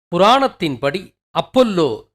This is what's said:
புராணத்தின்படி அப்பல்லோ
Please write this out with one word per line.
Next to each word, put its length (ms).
புராணத்தின்படி 1040
அப்பல்லோ 520